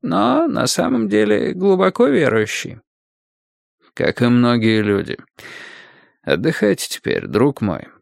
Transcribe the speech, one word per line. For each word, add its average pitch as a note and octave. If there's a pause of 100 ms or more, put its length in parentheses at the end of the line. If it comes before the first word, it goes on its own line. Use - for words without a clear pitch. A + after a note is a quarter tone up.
«Но A#3
на -
самом A3+
деле G3+
глубоко F#3+
верующий». B2 (1120)
«Как -
и B2
многие A#2+
люди. G2+ (1040)
Отдыхайте D#3+
теперь, -
друг B2+
мой. F#2+ (140)